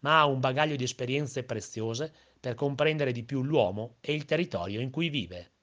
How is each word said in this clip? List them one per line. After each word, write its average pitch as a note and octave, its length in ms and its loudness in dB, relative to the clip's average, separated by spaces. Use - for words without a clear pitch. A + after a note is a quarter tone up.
ma D3+ 180 6
ha D3+ 80 8
un C3+ 120 2
bagaglio C#3 360 2
di B2+ 80 -2
esperienze C3 600 -4
preziose A2+ 680 -6
per B2 140 -4
comprendere C#3+ 580 0
di A#2+ 120 -4
più C3 180 -4
l'uomo A#2 600 2
e - 120 -2
il D3+ 120 -4
territorio A2 540 -2
in B2+ 120 -4
cui E3 180 -2
vive. F2+ 420 -8